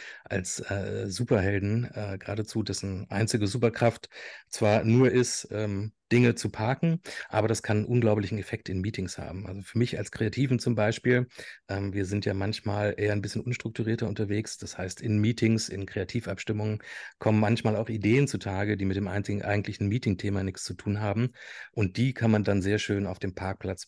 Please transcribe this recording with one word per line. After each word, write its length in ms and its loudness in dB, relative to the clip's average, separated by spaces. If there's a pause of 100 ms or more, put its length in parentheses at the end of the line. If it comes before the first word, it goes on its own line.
(240)
als, 360 -4 (100)
äh, 380 -4
Superhelden, 760 2 (100)
äh, 240 -6
geradezu 440 -4
dessen 480 -6
einzige 360 2
Superkraft 640 2 (380)
zwar 360 4
nur 260 8
ist, 400 2
ähm, 420 -4 (200)
Dinge 220 8
zu 160 -4
parken, 500 0 (280)
aber 200 2
das 140 0
kann 160 2
einen 80 0
unglaublichen 520 2
Effekt 300 -8
in 120 -2
Meetings 380 -4
haben. 280 -10
Also 160 -10
für 160 -4
mich 200 0
als 120 -6
Kreativen 480 0
zum 160 0
Beispiel, 520 2 (420)
ähm, 240 -4
wir 140 -2
sind 180 0
ja 100 0
manchmal 640 -2
eher 160 2
ein 100 0
bisschen 200 -4
unstrukturierter 680 -4
unterwegs. 500 -4
Das 200 -12
heißt, 220 -8
in 180 2
Meetings, 500 2
in 180 -6
Kreativabstimmungen 960 -4 (360)
kommen 220 4
manchmal 360 2
auch 120 -2
Ideen 400 4
zutage, 480 -2
die 80 -2
mit 120 0
dem 120 -2
einzigen, 340 -4
eigentlichen 460 0
Meeting-Thema 540 0
nichts 220 -6
zu 100 -8
tun 260 -2
haben. 320 0 (400)
Und 240 0
die 180 2
kann 160 2
man 140 6
dann 180 2
sehr 160 2
schön 280 -2
auf 120 -6
dem 160 -6
Parkplatz 540 -6